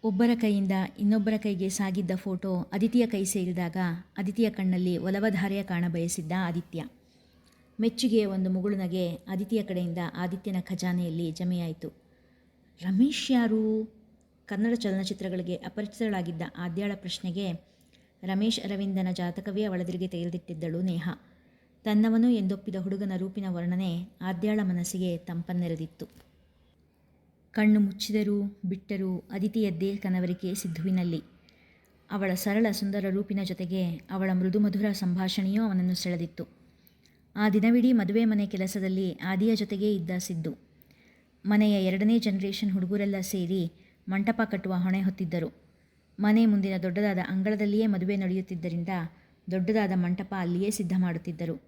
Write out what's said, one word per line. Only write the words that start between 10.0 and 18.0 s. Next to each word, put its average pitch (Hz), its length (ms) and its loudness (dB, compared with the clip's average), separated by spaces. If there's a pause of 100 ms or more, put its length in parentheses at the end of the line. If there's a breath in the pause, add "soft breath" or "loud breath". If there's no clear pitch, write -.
ಆದಿತ್ಯನ 185 460 -4
ಖಜಾನೆಯಲ್ಲಿ 175 680 -2
ಜಮೆಯಾಯಿತು. 170 580 -4 (920 soft breath)
"ರಮೇಶ್ 208 480 2
ಯಾರು?" 220 540 2 (600)
ಕನ್ನಡ 214 280 0
ಚಲನಚಿತ್ರಗಳಿಗೆ 190 800 -2
ಅಪರಿಚಿತಳಾಗಿದ್ದ 180 880 -4 (140)
ಆದ್ಯಾಳ 180 380 -4
ಪ್ರಶ್ನೆಗೆ 190 580 -4 (720 soft breath)